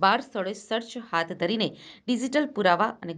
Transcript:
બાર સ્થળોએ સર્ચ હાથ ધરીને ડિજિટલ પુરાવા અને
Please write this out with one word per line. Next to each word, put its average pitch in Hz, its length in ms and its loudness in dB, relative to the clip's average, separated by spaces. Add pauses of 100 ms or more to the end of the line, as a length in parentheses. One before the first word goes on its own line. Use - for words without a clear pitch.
બાર 214 200 6
સ્થળોએ 196 360 -6
સર્ચ 226 300 -6 (200)
હાથ 165 200 -2 (120)
ધરીને 220 320 0
ડિજિટલ 254 840 -2
પુરાવા 202 340 4 (100)
અને 170 160 -6